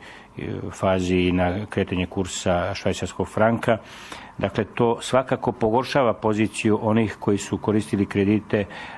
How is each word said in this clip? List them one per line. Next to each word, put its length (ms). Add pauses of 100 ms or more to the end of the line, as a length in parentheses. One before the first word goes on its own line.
(720)
fazi 440
i 160
na 340
kretanje 400
kursa 680
švajcarskog 540
franka. 500 (600)
Dakle, 260
to 360
svakako 520
pogoršava 600
poziciju 720
onih 380
koji 180
su 200
koristili 480
kredite 580 (340)